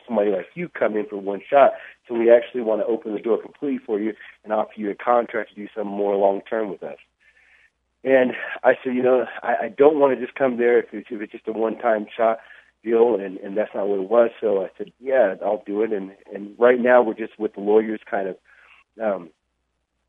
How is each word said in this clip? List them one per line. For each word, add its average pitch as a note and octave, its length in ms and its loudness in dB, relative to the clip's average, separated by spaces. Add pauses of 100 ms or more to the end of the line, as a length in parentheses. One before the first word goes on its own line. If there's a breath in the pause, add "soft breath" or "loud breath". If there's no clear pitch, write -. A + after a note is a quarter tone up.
somebody G#2+ 240 0
like F#2 240 -4
you E3 140 -10
come G#2+ 280 -4
in G#2 80 -4
for G#2 120 -12
one G2 320 -8
shot, C#3 240 6 (340 loud breath)
so A#2+ 80 -8
we A#2 160 4
actually A#2+ 300 4
wanna G#2+ 240 -2
open A2 280 -4
the G2+ 60 -6
door G#2 180 0
completely - 420 -8
for G#2+ 200 -6
you A2 140 -4 (300 loud breath)
and G#2+ 80 -8
offer G#2+ 240 -2
you G#2 140 -6
a F#2 60 -6
contract A#2 540 -2
to - 60 -20
do G#2 200 -14
something G2+ 200 -8
more G2+ 200 0
long-term G2 540 0
with E2 140 -12
us." C#2+ 140 -12 (1080 soft breath)
And B2+ 320 2 (280 loud breath)
I B2+ 200 4
said, B2+ 120 -4
"You B2 80 -2
know, B2+ 220 2 (180)
I, A#2+ 120 -2 (100)
I A#2 40 -8
don't C#3+ 300 4
wanna C#3 160 4
just A#2 200 -10
come B2+ 220 -2
there A#2+ 220 4
if G#2+ 140 -6
it's, G2+ 180 -12
if G#2+ 100 -10
it's G#2+ 100 -10
just - 160 -14
a A2+ 60 -6
one-time G#2+ 640 -2
shot A2+ 240 0 (440 loud breath)
deal," A2+ 320 4
and, F#2+ 220 -6
and G2 180 -10
that's G#2 200 -4
not G2+ 120 -2
what G2+ 120 0
it F#2+ 100 -6
was. A#2 220 4 (100)
So G2+ 220 0
I F2 140 -8
said, G2 220 -14
"Yeah, B2 360 2 (100)
I'll G#2+ 200 -2
do G#2 180 -2
it." A2 100 -2
And, F#2+ 180 -8 (220)
and G2+ 240 -14
right B2 220 4
now B2 240 4
we're A2 100 -2
just A2 240 -10
with G#2+ 160 -4
the G2+ 80 -12
lawyers G#2+ 380 2 (100)
kind G2 200 -4
of, F2+ 80 -12 (640 soft breath)
um, F2+ 280 -4 (800)